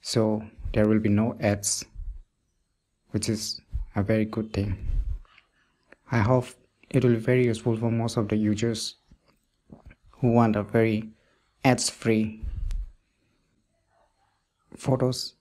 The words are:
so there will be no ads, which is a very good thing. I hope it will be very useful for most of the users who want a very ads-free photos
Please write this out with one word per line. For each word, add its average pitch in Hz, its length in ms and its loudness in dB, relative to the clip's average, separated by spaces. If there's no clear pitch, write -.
so 110 400 0
there 107 120 4
will 110 120 4
be 107 100 0
no 107 320 2
ads, 104 420 0
which 107 180 -2
is - 280 -4
a 104 60 0
very 110 240 2
good 110 260 -6
thing. 98 240 -2
I 117 80 2
hope 123 260 4
it 123 120 2
will 123 100 6
be 117 40 4
very 123 300 2
useful 113 320 0
for 117 120 -2
most 113 280 -2
of 107 100 -2
the 110 80 0
users 107 600 -2
who 120 220 0
want 117 240 4
a 104 60 0
very 110 460 0
ads-free 113 800 0
photos 127 640 -2